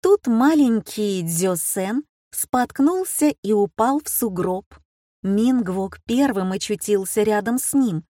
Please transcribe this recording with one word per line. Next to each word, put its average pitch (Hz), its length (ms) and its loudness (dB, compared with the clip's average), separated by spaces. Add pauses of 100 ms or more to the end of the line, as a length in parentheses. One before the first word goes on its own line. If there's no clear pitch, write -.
Тут 403 260 2
маленький 226 960 2
Дзе-сен 185 800 -2 (280)
споткнулся 294 1000 0 (100)
и 202 80 -2
упал 226 520 0
в - 40 -12
сугроб. 185 580 -4 (580)
Мингвок 196 800 0
первым 226 480 0
очутился 202 720 -2
рядом 214 340 0
с - 160 -4
ним 226 380 0